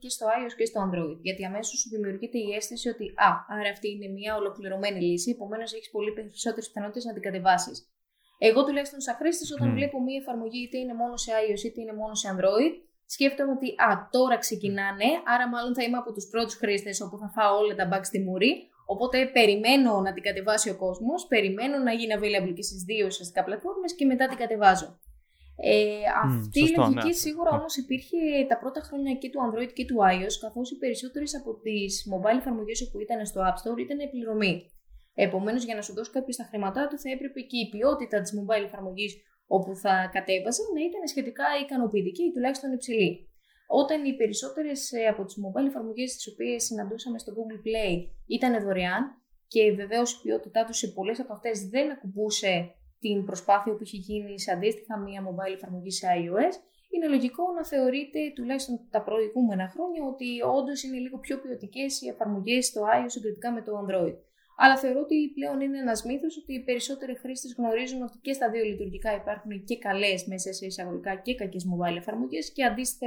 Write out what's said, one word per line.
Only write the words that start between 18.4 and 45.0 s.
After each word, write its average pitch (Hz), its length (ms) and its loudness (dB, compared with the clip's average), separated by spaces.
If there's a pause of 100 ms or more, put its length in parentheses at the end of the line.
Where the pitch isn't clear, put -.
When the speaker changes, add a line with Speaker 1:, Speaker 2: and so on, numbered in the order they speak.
Speaker 1:
οπότε 247 400 0
περιμένω 226 760 6
να 190 120 2
την 196 100 -8
κατεβάσει 202 460 0
ο 185 80 -4
κόσμος, 226 500 -2
περιμένω 226 500 2
να 254 160 2
γίνει 226 240 0
available 196 380 0
και 202 60 -8
στις 190 220 -6
δύο 208 220 0
ουσιαστικά 185 380 -2
πλατφόρμες 349 520 -4
και 285 100 2
μετά 262 220 4
την 262 100 -4
κατεβάζω". 208 640 4 (640)
Ε, 214 360 6 (260)
Speaker 2:
Μμμ, 247 120 4
Speaker 1:
αυτή 220 220 0
Speaker 2:
σωστό, 320 220 8
Speaker 1:
η - 20 10
λογική 269 220 4
Speaker 2:
ναι. 339 200 2
Speaker 1:
σίγουρα 320 260 0
Speaker 2:
Ναι. 285 60 4
Speaker 1:
όμως 311 200 -4
υπήρχε 262 400 -4 (300)
τα 233 100 4
πρώτα 269 240 -6
χρόνια 277 340 -4
και 262 140 -6
του 277 160 -6
Android 233 280 -2
και 254 120 -6
του 247 140 -2
I 185 240 8
O 202 100 -4
S, - 80 -6
καθώς 240 300 -8
οι 285 60 -12
περισσότερες 269 580 -4
από 226 240 -8
τις 208 320 -2 (220)
mobile 214 240 4
εφαρμογές 233 540 -4
που 202 80 -6
ήταν 214 260 -4
στο 196 140 -6 (100)
App 185 120 0
Store 233 240 -4
ήταν 285 260 -6
πληρωμή. 214 600 -2 (420)
Επομένως, 202 500 0
για 226 120 -4
να 208 60 -6
σου 208 120 -10
δώσει 220 180 -8
κάποιος 262 240 -4
τα 240 80 -10
χρήματά 208 440 -2
του, 285 120 -6
θα 262 120 -8
έπρεπε 262 300 -8
και 247 160 -6
η 226 120 -2
ποιότητα 226 520 2
της 180 180 -6
mobile 202 240 0
εφαρμογής 196 520 -6 (320)
όπου 190 280 2
θα 185 360 2
κατέβαζε 190 500 0 (140)
να 302 60 0
ήταν 349 260 -4
σχετικά 269 360 -4 (200)
ικανοποιητική 240 600 0
ή 349 80 2
τουλάχιστον 269 400 -2
υψηλή. 220 580 0 (380)
Όταν 285 380 2
οι 269 100 0
περισσότερες, 269 760 -2
ε, 226 160 0